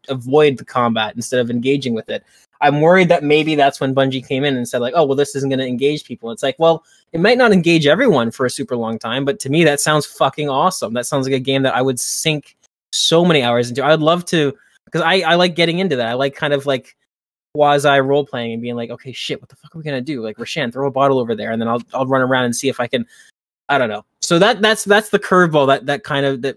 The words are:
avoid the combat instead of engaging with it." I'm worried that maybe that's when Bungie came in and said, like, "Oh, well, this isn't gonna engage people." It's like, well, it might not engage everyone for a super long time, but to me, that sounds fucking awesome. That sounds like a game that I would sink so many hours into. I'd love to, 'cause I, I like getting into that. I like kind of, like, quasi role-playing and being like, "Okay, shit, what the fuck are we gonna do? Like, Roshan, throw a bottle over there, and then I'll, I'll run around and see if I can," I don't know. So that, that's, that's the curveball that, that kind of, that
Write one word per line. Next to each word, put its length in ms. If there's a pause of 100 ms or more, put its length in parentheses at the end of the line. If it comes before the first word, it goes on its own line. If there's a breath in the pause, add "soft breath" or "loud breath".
avoid 500
the 60
combat 520
instead 240
of 80
engaging 460
with 160
it." 120 (380 soft breath)
I'm 200
worried 280
that 140
maybe 320
that's 260
when 140
Bungie 320
came 180
in 120
and 120
said, 140
like, 140
"Oh, 100
well, 100
this 200
isn't 120
gonna 160
engage 400
people." 280
It's 100
like, 160
well, 260 (280 soft breath)
it 80
might 180
not 140
engage 340
everyone 440
for 140
a 60
super 260
long 220
time, 260
but 160
to 80
me, 160
that 160
sounds 240
fucking 460
awesome. 420
That 140
sounds 200
like 100
a 40
game 220
that 120
I 60
would 200
sink 580 (340)
so 320
many 180
hours 280
into. 140
I'd 160
love 260
to, 260 (380 soft breath)
'cause 120
I, 200
I 140
like 180
getting 240
into 180
that. 120
I 60
like 200
kind 180
of, 140
like, 300 (580)
quasi 460
role-playing 540
and 80
being 140
like, 140
"Okay, 220
shit, 280
what 100
the 60
fuck 180
are 40
we 60
gonna 160
do? 220
Like, 160
Roshan, 340
throw 160
a 20
bottle 300
over 160
there, 160
and 80
then 80
I'll, 140 (120)
I'll 120
run 160
around 240
and 100
see 120
if 120
I 80
can," 180 (600 soft breath)
I 100
don't 120
know. 140 (180)
So 180
that, 220
that's, 220
that's 260
the 100
curveball 480
that, 180
that 160
kind 240
of, 160
that 140